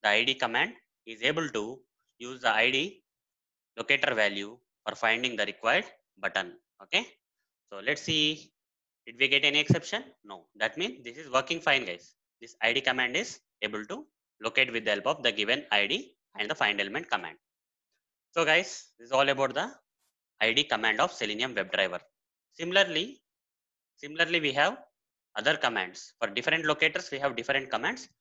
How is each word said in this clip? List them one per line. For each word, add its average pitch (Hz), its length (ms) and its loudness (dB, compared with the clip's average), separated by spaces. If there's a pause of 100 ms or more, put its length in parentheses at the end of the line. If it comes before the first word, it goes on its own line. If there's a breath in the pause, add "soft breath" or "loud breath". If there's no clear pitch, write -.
The 104 80 2
I 107 140 4
D 127 100 0
command 131 380 0 (340)
is 113 160 -14
able 151 260 0
to 113 320 -4 (380)
use 123 240 -12
the 113 120 4
I 113 160 6
D 143 320 -2 (760)
locator 135 380 0
value 104 440 0 (280)
for 104 80 -6
finding 120 400 0
the 104 120 0
required 120 400 0 (320)
button. 95 340 -2 (300)
Okay, 180 240 -2 (680)
so 98 100 -10
let's 143 200 -2
see, 156 500 -2 (540)
did 117 120 -18
we 131 100 4
get 143 160 2
any 143 140 4
exception? 170 460 0 (180)
No, 98 220 -16 (120)
that 110 200 -2
means 190 260 -6
this 120 140 -14
is 151 140 -16
working 135 300 0
fine, 135 260 2
guys. - 280 -12 (280)
This 117 200 -20
I 113 120 4
D 135 80 2
command 127 340 0
is 220 240 -6 (220)
able 107 240 -4
to 262 200 -10 (360)
locate 127 280 2
with 113 140 -4
the 110 60 2
help 101 160 0
of 151 160 0
the 117 100 2
given 110 400 0
I 202 140 4
D 208 280 -4 (240)
and 104 120 -4
the 104 40 -2
find 104 240 0
element 104 320 -4
command. 85 280 -4 (920)
So 165 140 0
guys, 165 540 0
this 117 80 -20
is 120 60 -8
all 135 160 6
about 135 260 2
the 208 180 -2 (680)
I 110 120 4
D 139 100 2
command 110 380 2
of 175 100 2
Selenium 113 440 -4
WebDriver. 95 440 -2 (540)
Similarly, 175 680 0 (720)
similarly 160 420 0
we 151 140 0
have 156 240 2 (600)
other 123 200 2
commands. 98 640 -2
For 113 80 0
different 156 380 0
locators, 160 440 0
we 139 80 -6
have 139 160 0
different 131 360 -2
commands. 170 380 -4 (120)